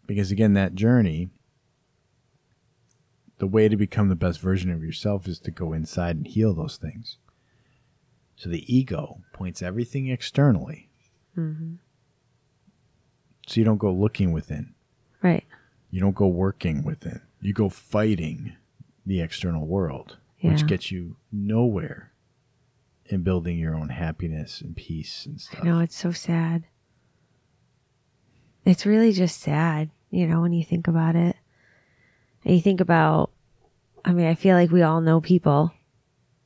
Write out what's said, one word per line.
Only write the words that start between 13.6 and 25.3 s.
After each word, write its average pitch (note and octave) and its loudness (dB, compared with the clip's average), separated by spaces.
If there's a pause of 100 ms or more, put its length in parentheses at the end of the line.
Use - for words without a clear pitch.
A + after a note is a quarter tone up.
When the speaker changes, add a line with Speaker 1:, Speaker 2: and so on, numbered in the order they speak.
Speaker 1:
don't G#2+ 2
go G2+ 0
looking F#2 0
within. D2+ -6 (480)
Speaker 2:
Right. F3+ 2 (480)
Speaker 1:
You F#2 -6
don't F#2+ 0
go G2+ 2
working F2+ -2
within. - -10 (200)
You G2+ -4
go G2+ 0
fighting G#2 -4 (500)
the F#2+ -2
external D#2+ -4
world, E2 -6 (220)
which D3+ 2
Speaker 2:
Yeah. D3+ 0
Speaker 1:
gets F#2+ -2
you F2 -10 (140)
nowhere G#2 -2 (960)
in F#2+ -4
building F2 -2
your D#2+ -4
own D2+ -6
happiness D#2+ -8
and E2 -14
peace - -12
and D3+ -14